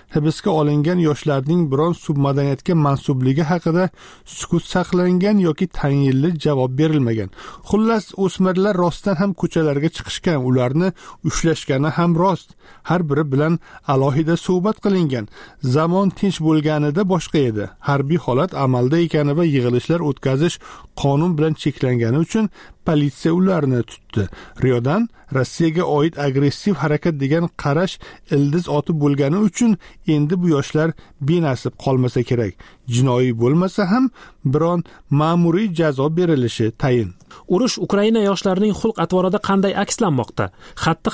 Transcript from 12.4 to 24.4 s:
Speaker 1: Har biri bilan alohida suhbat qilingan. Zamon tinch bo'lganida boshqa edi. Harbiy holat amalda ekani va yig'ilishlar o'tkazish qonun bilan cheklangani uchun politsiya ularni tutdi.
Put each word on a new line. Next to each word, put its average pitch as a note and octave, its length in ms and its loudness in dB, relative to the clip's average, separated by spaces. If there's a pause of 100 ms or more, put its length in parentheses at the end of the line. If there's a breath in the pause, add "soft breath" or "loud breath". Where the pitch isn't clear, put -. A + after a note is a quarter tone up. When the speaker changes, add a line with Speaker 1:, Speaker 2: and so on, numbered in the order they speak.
Speaker 1:
Har F3+ 200 0
biri C#3+ 240 0
bilan D#3 260 2 (340 loud breath)
alohida C#3+ 440 0 (100)
suhbat F#3 380 0
qilingan. D#3 420 0 (480 loud breath)
Zamon E3+ 340 2 (100)
tinch G3 280 -2
bo'lganida D3+ 560 0 (100)
boshqa E3+ 260 -2 (120)
edi. G#2 140 -4 (240)
Harbiy C#3+ 360 0
holat C3 280 -2 (120)
amalda B2+ 320 2 (100)
ekani D3 320 0
va F3 60 2 (100)
yig'ilishlar B2 540 0
o'tkazish C#3 480 -2 (440 loud breath)
qonun C#3+ 360 2
bilan D#3 260 0
cheklangani B2 640 0
uchun A3 200 0 (400 loud breath)
politsiya D3+ 520 0
ularni D#3 520 2
tutdi. - 320 -6 (400 loud breath)